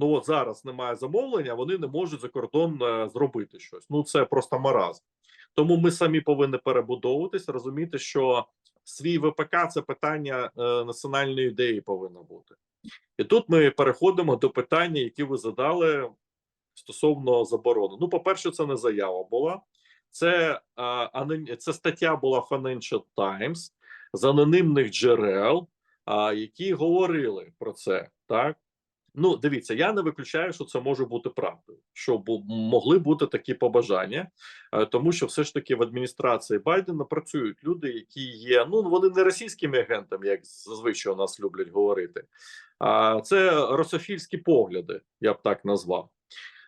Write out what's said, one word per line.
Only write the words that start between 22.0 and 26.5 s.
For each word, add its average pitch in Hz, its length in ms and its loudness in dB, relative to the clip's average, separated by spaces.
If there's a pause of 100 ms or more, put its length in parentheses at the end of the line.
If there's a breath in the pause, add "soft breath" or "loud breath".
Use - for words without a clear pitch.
була 131 240 0
Financial 131 640 -6 (140)
Times 107 560 -4 (400 loud breath)
з 101 120 -2
анонімних 147 640 4
джерел, 113 800 2 (360)
а, 107 280 0
які 110 400 -4